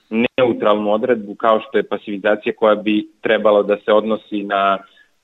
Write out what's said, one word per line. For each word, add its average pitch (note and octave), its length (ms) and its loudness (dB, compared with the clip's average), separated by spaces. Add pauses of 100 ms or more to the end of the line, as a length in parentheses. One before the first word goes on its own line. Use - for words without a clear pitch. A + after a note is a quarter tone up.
(100)
neutralnu A2 800 0
odredbu G#2+ 420 -2
kao A2 260 2
što - 180 -4
je G2 40 0
pasivizacija G#2 720 -4
koja G#2+ 180 4
bi G#2 340 -2 (120)
trebalo G#2 420 2
da G2+ 220 0
se A2 80 0
odnosi G#2+ 500 -2
na G2 360 -2 (460)